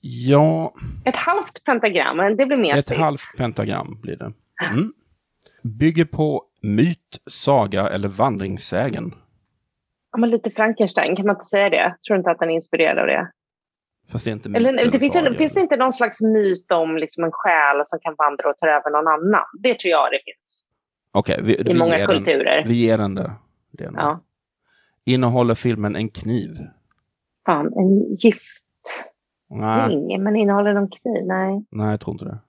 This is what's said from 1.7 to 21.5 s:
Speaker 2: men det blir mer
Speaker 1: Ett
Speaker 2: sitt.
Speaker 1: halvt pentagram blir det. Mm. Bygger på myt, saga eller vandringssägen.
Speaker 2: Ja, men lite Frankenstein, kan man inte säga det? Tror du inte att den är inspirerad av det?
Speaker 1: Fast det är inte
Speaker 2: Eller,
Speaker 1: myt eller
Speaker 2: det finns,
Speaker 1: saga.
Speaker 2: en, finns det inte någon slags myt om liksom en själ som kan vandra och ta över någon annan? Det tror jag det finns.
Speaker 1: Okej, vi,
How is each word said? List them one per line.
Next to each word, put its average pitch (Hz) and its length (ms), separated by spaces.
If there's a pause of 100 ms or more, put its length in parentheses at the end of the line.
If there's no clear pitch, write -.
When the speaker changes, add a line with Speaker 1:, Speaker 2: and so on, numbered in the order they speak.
Speaker 2:
men 202 200
det 269 80
blir 269 160
mer 143 160
Speaker 1:
Ett 143 100
Speaker 2:
sitt. - 100
Speaker 1:
halvt 147 400
pentagram 110 640
blir - 140
det. 110 180 (380)
Mm. 160 220 (720)
Bygger 156 420
på 151 380 (180)
myt, 113 640
saga 101 640
eller 101 200
vandringssägen. 104 1040 (960)
Speaker 2:
Ja, - 60
men 233 120
lite 226 220
Frankenstein, 214 640
kan 196 100
man 202 100
inte - 100
säga 202 240
det? - 260 (120)
Tror 208 80
du 185 40
inte 180 120
att 170 80
den 165 100
är 165 60
inspirerad 165 440
av - 80
det? 76 240 (800)
Speaker 1:
Fast - 140
det 113 60
är - 20
inte 110 160
Speaker 2:
Eller, 233 220
Speaker 1:
myt 254 100
eller 240 100
Speaker 2:
det 262 80
finns, 277 140
Speaker 1:
saga. 330 160
Speaker 2:
en, 240 60
finns 311 180
det 392 80
inte 320 160
någon 254 160
slags 233 280
myt 208 500
om 160 260
liksom 160 260
en 165 80
själ 147 520
som 156 160
kan 156 180
vandra 143 320
och 143 80
ta 165 100
över 147 240
någon 151 160
annan? 165 360 (200)
Det 247 160
tror 180 120
jag 139 200
det 139 140
finns. - 400 (460)
Speaker 1:
Okej, - 320
vi, 110 160